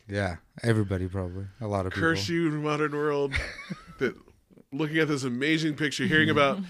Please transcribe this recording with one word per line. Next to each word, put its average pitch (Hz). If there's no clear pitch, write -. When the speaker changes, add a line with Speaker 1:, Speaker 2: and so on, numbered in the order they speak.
Speaker 1:
Yeah, 98
everybody 98
probably. 92
A 110
lot 98
of 92
people. 165
Speaker 2:
Curse 160
you, 170
modern 151
world, 143
Speaker 1:
<laughs> -
Speaker 2:
that 127
looking 151
at 160
this 143
amazing 147
picture, 139
hearing 156
about 147